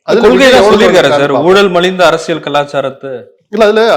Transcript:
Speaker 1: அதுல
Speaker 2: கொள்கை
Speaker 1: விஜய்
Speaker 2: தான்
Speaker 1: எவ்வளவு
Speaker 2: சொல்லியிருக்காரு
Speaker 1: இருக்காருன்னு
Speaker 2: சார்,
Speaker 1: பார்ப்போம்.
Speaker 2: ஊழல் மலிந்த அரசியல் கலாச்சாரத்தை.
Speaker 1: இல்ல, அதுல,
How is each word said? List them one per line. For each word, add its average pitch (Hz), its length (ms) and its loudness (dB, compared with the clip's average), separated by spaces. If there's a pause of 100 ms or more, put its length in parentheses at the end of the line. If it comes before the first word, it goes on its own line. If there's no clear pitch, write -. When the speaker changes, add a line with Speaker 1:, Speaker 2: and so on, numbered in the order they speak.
Speaker 1:
அதுல 208 200 0
Speaker 2:
கொள்கை 240 100 4
Speaker 1:
விஜய் 262 160 4
Speaker 2:
தான் - 80 4
Speaker 1:
எவ்வளவு 214 140 2
Speaker 2:
சொல்லியிருக்காரு 180 300 2
Speaker 1:
இருக்காருன்னு 143 200 0
Speaker 2:
சார், 139 100 -2
Speaker 1:
பார்ப்போம். 160 160 0
Speaker 2:
ஊழல் 196 240 2
மலிந்த 180 340 0
அரசியல் 160 360 -6
கலாச்சாரத்தை. 139 640 -6 (400)
Speaker 1:
இல்ல, 214 140 0
அதுல, 220 160 0 (140)